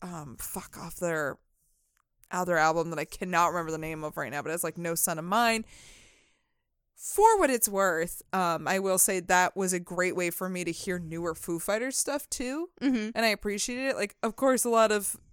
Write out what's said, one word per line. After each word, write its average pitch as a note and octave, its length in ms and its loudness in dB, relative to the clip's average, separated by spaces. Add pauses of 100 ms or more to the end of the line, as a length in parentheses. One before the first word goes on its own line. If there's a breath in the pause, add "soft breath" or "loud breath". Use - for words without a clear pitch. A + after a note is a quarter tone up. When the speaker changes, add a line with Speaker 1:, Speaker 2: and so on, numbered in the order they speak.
Speaker 1:
um, D#3 380 -12
fuck - 360 -12
off - 200 -14
their D#3 420 -2 (960)
other F3 260 0
album D#3+ 320 4
that D#3+ 80 -6
I D3+ 60 -4
cannot F3 480 0
remember E3 180 -4
the D#3+ 80 -6
name D#3 240 -8
of D3+ 140 -10
right C3+ 160 -6
now, C#3+ 100 -6
but D3+ 80 -6
it's, E3+ 140 -4
like, D#3+ 120 -6
No E3+ 200 -4
Son E3 240 -2
of D#3+ 40 -8
Mine. A3+ 400 0 (1300 soft breath)
For G#4+ 420 4
what D4+ 120 4
it's A#3+ 180 2
worth, F3+ 540 0 (100)
um, E3+ 340 0
I E3+ 120 2
will F#3+ 200 2
say F#3 220 2
that F3+ 360 4
was F#3 180 0
a F3 60 -2
great F3+ 360 -2
way F3 140 0
for F#3 180 -4
me F3+ 160 -4
to E3+ 80 -2
hear F3+ 260 -6
newer E3 360 -4
Foo E3+ 240 -6
Fighters A3+ 400 -2
stuff C#4+ 320 -2
too, C#4 400 -4 (100)
Speaker 2:
Mm-hmm. A#3 340 0
Speaker 1:
and A3+ 120 2
I - 20 4
appreciated G#3+ 600 -2
it. C4+ 60 -2
Like, G3+ 260 -4
of A3 140 -2
course, C4 280 4
a A#3+ 60 0
lot A3+ 200 6
of G#3 260 0 (160)